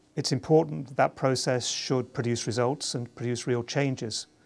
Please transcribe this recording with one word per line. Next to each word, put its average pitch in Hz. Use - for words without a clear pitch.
It's 147
important 156
that 143
that 139
process 127
should -
produce 117
results 123
and 123
produce 120
real 120
changes 131